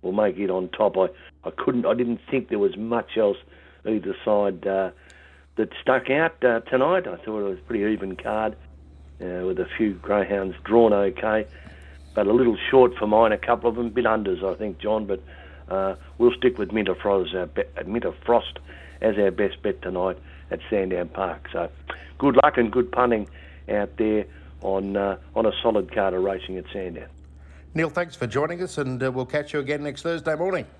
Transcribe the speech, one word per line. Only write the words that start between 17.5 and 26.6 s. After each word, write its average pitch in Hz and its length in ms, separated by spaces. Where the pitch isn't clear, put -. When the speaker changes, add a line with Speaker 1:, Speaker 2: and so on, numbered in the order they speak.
Speaker 1:
Minter 110 280
Frost - 340
as 107 160
our 101 140
best 98 320
bet 101 180
tonight 90 360
at - 80
Sandown 92 380
Park. 90 460
So 87 160
good 135 260
luck 147 140
and 117 120
good 123 220
punting 117 380
out 104 260
there 107 300
on, 98 360
uh, 98 200
on 113 100
a 104 60
solid 104 320
card 98 180
of 92 80
racing 95 360
at 90 160